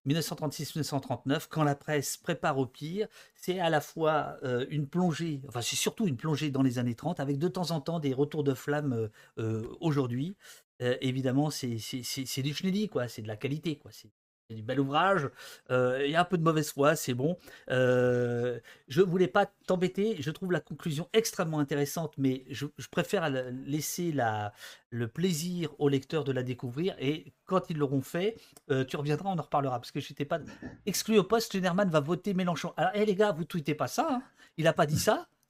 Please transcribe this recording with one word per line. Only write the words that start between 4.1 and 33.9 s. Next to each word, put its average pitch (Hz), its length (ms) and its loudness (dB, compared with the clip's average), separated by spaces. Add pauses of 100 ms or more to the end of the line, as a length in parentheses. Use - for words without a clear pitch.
euh, 123 260 0
une 147 160 -2
plongée, 165 640 0
enfin, 120 120 -6
c'est - 160 -4
surtout 208 300 0
une 131 100 2
plongée 151 340 0
dans 135 120 2
les 127 160 2
années 120 160 0
trente, - 260 -6
avec 139 180 -2
de 175 100 2
temps 180 220 -2
en 160 100 -2
temps 165 200 -4
des 135 140 0
retours 143 300 0
de 139 100 4
flamme, 147 380 -2
euh, 113 160 -2 (300)
euh, 110 280 -2 (140)
aujourd'hui, 139 560 0 (460)
euh, 123 180 2
évidemment, 131 500 2
c'est, 120 280 -4
c'est, 123 240 -8
c'est, 131 240 -6
c'est - 160 -4
du 143 120 -2
schnédi, 196 340 -2
quoi, 123 200 -2
c'est 113 140 -10
de 107 60 -8
la 107 80 -6
qualité, 147 400 -4
quoi, - 160 -20
c'est, - 180 -20 (400)
c'est 110 60 -10
du 110 60 -10
bel 127 160 -2
ouvrage, 147 520 4 (400)
euh, 127 340 4
il 143 60 2
y 160 60 2
a 170 40 6
un 180 40 6
peu 180 120 -2
de 165 60 2
mauvaise 156 280 4
foi, 151 260 6
c'est 131 180 -2
bon. 151 240 0 (320)
Euh, 123 880 4 (280)
je 147 120 2
voulais 185 260 4
pas 202 200 4 (200)
t'embêter, 185 540 0
je 151 100 -4
trouve 180 220 -4
la 156 80 2
conclusion 160 540 -6
extrêmement 165 460 2
intéressante, 147 580 0
mais 135 320 0
je, 139 160 -6 (100)
je 127 120 -12
préfère 170 420 -2
la, 127 200 -2
laisser 147 600 -4
la, 107 400 0 (380)
le 117 180 -4
plaisir 170 720 -2
aux 147 100 4
lecteurs 143 360 0
de 135 80 -2
la 127 100 -2
découvrir, 127 560 -4
et 151 340 -4 (140)
quand 180 240 0
ils 160 80 -4
l'auront 139 240 2
fait, 196 340 -2 (340)
euh, 131 140 2
tu 139 140 -6
reviendras, 147 320 -2
on 180 80 0
en 143 40 -2
reparlera, 135 380 0
parce - 120 -16
que 147 80 -4
j'étais 143 260 -6
pas 165 140 -2 (440)
exclu 208 340 2
au 185 60 4
poste, 226 280 2
Schneemann 185 360 2
va 156 120 4
voter 180 340 -2
Mélenchon. 180 420 -2
Alors, 170 180 2
eh, 208 120 2
les 202 80 4
gars, 208 180 4
vous 160 120 -4
tweetez 156 300 -2
pas 127 140 -2
ça, 311 220 0